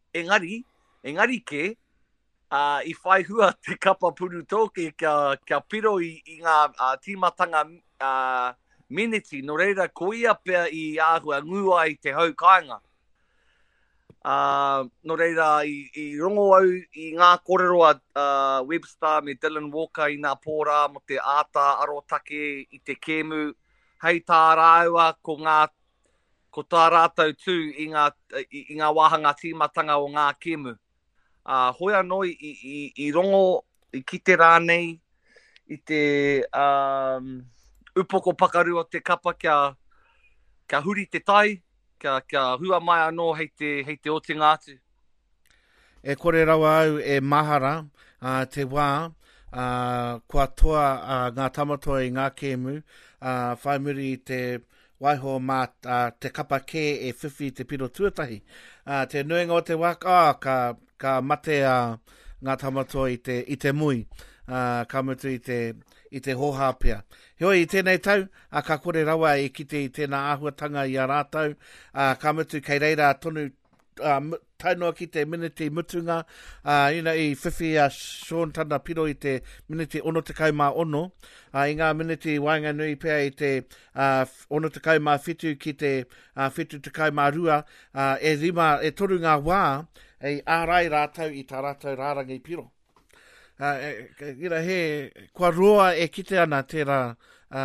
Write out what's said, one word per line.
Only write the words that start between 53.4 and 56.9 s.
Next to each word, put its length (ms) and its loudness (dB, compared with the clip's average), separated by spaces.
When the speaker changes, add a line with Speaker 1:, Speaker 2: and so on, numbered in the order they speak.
Speaker 2:
whai 160 0
muri 320 -6
i 80 -8
te 220 -8
waiho 380 0
mā, 220 -2
a, 160 0
te 240 -12
kapa 240 -4
kē 260 -6